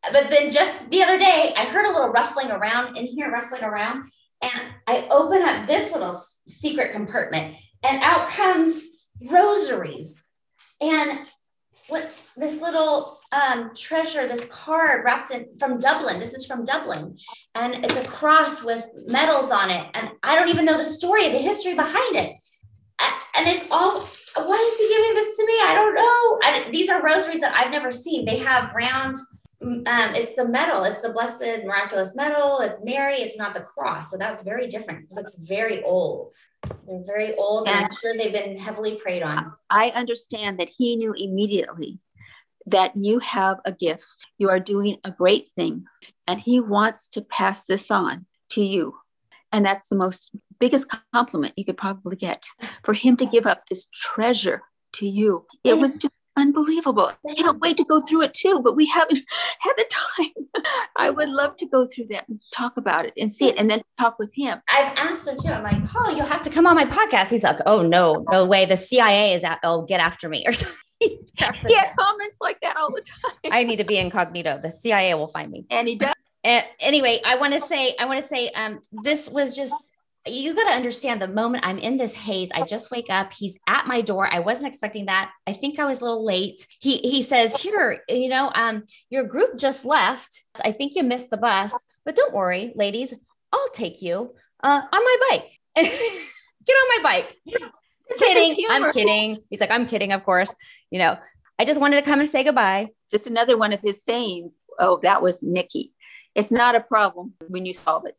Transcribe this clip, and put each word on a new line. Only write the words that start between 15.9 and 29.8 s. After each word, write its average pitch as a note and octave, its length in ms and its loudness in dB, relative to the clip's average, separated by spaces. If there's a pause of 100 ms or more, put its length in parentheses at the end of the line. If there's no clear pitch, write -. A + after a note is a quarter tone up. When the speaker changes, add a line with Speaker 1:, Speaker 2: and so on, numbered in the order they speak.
Speaker 1:
This A#3+ 160 -10
is - 120 -10
from A#3+ 180 -8
Dublin. F#3 520 -6 (380)
And B3 300 -6
it's B3 140 0
a B3+ 100 -6
cross D#4 540 2
with A#3 240 -4 (200)
medals C#4 440 2
on G3 200 2
it. E3+ 240 -4
And A3 160 -8 (120)
I D4 140 2
don't E4+ 140 4
even E4 160 2
know D#4 100 4
the - 80 -2
story, F#4 460 2
the - 80 0
history F4+ 360 -2
behind E4+ 420 0
it. - 160 -4 (680)
A-, - 380 -2
and E4 100 2
it's - 220 -2
all, F4+ 300 2 (460)
why A4+ 260 4
is - 60 -6
he G#4+ 100 2
giving A4 260 4
this G#4+ 240 0
to A4 80 2
me? A4+ 160 2
I - 120 4
don't G#4 200 4
know. A#4 480 4
I, C#4+ 280 2
these F4 200 0
are F4+ 120 2
rosaries D#4+ 380 2
that - 160 -2
I've B3+ 140 2
never C4 200 -4
seen. B3+ 360 -6
They A3 100 -2
have B3+ 380 0
round, C4 420 -4 (460)
mm, A#3+ 260 -6